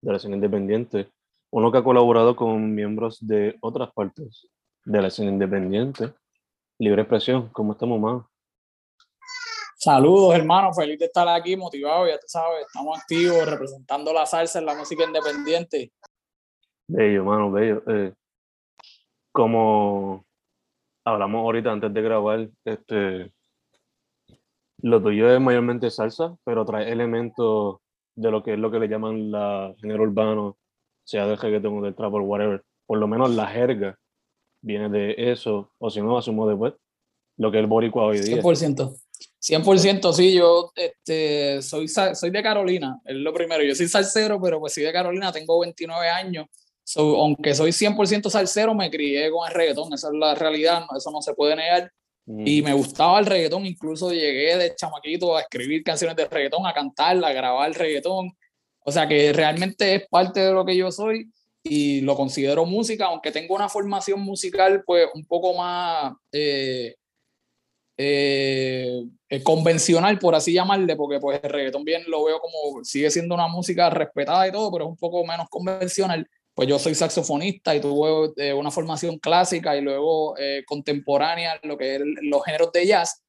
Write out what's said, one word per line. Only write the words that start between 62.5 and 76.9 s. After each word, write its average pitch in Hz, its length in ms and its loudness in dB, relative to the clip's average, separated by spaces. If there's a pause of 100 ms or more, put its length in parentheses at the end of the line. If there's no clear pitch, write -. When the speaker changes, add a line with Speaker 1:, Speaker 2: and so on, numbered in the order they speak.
Speaker 2:
música, 214 420 -2
aunque 160 240 -4
tengo 170 240 -4
una 202 140 -2
formación 202 520 -2
musical 196 640 2
pues 170 280 6
un 151 120 -14
poco 175 280 0
más, 175 600 -2 (180)
eh, 135 640 -2 (1000)
eh, 135 1080 0 (260)
eh, 139 140 -4
convencional, 165 760 4
por 175 140 4
así 160 200 2
llamarle, 185 420 2
porque 143 240 -4
pues 139 240 -2
el 135 60 -6
reggaetón 139 340 -4
bien 165 240 -4
lo 160 160 -2
veo 156 160 2
como 151 440 -8
sigue 147 280 0
siendo 170 240 -2
una 170 120 0
música 175 420 2
respetada 160 580 0
y 185 40 -2
todo, 208 200 -2
pero 165 140 -4
es 160 40 -6
un 165 80 -12
poco 170 280 -2
menos 165 240 -6
convencional. 185 760 -2 (280)
Pues 131 140 0
yo 139 120 2
soy 160 160 0